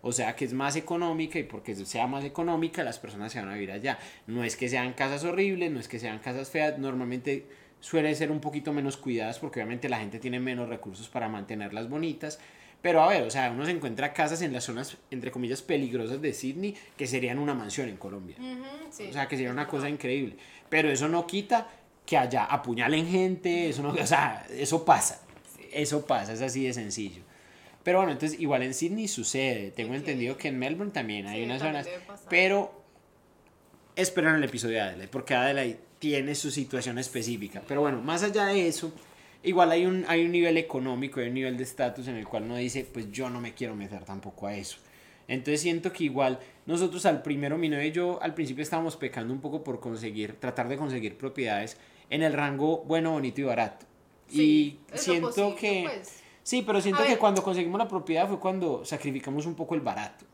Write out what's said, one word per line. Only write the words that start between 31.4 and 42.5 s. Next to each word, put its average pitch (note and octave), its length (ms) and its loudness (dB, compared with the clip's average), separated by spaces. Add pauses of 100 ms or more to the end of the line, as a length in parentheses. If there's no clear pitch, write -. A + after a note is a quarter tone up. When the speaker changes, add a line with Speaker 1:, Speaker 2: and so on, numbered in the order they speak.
Speaker 1:
unas B2+ 140 -4
Speaker 2:
también D3+ 240 -2
Speaker 1:
zonas. - 20 -8
Speaker 2:
debe F3+ 200 -10
pasar. G3+ 240 -18
Speaker 1:
Pero F#3+ 540 4 (1120)
esperen F3 400 4
el D3+ 80 4
episodio A2+ 320 -2
de G#2+ 60 2
Adelaide, F#2 260 -4
porque C3 280 -4
Adelaide B2+ 440 2 (200)
tiene C#3+ 360 0
su C#3+ 160 -4
situación B2 480 -2
específica. A2+ 680 -6
Pero C#3+ 140 2
bueno, C3+ 200 2
más E3 220 0
allá G3+ 240 2
de F#3+ 200 4
eso, D#3+ 240 0 (520)
igual F3 280 8
hay F3 140 6
un, F#3 220 2
hay E3+ 180 4
un F3 60 2
nivel E3+ 260 6
económico, C3+ 600 -2
hay A#2+ 100 0
un B2 40 -2
nivel C3 240 -2
de B2+ 60 -4
estatus B2+ 440 -2
en B2 80 -6
el A2 120 -8
cual G#2+ 160 -2
uno A#2 140 -6